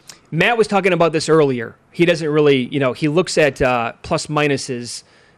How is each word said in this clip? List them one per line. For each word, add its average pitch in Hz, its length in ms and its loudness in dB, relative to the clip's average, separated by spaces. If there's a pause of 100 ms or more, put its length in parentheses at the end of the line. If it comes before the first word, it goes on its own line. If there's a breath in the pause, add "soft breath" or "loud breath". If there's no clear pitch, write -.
(320 loud breath)
Matt 196 240 2
was 220 120 2
talking 190 240 0
about 165 180 2
this 156 180 -4
earlier. 139 460 2 (160)
He 170 140 2
doesn't 165 240 0
really, 143 400 2
you 147 100 -4
know, 131 140 0
he 156 160 -4
looks 165 280 -2
at, 147 240 2
uh, 120 420 -2
plus - 260 -6
minuses 139 760 -4 (360 soft breath)